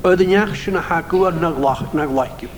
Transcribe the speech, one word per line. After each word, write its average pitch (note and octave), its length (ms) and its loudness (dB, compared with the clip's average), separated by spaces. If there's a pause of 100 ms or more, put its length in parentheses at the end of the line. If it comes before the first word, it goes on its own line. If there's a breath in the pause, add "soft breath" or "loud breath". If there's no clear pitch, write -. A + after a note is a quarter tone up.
Oedd F#3 160 4
yn F3+ 80 2
iach G3+ 240 2
sy'n F#3+ 240 -4
a - 60 -8
hagw F3+ 420 0
ar F3+ 80 0
naglach, D3+ 460 0 (100)
naglach C3+ 480 -2
yw. A#2 180 -12